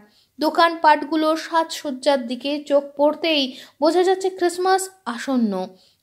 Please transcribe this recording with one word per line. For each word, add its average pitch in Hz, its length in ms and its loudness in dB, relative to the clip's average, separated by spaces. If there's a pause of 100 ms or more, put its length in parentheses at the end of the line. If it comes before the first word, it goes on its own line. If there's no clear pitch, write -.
(400)
দোকানপাটগুলোর 311 960 2
সাজসজ্জার 294 920 -2
দিকে 277 380 -6
চোখ 285 200 2 (120)
পড়তেই 294 600 0 (240)
বোঝা 330 220 2
যাচ্ছে 381 280 0
ক্রিসমাস 370 600 -2 (140)
আসন্ন। 233 640 -4 (340)